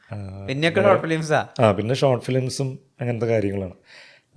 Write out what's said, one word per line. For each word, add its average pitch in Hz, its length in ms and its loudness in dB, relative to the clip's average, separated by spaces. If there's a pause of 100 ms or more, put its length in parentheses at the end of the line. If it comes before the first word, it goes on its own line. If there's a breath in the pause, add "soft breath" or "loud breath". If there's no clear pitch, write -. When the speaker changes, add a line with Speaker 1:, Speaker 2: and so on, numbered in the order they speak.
(120)
Speaker 1:
ആ, 98 340 -12
Speaker 2:
പിന്നെയൊക്കെ 165 340 0
Speaker 1:
നേരെ 202 100 4
Speaker 2:
ഷോർട്ട് 165 120 4
ഫിലിംസാ? 156 440 0 (140)
Speaker 1:
ആ, 107 120 6
പിന്നെ 104 220 -2
ഷോർട്ട് 131 300 2
ഫിലിംസും 127 540 -4 (220)
അങ്ങനത്തെ 120 260 -2
കാര്യങ്ങളാണ്. 101 480 0 (640 loud breath)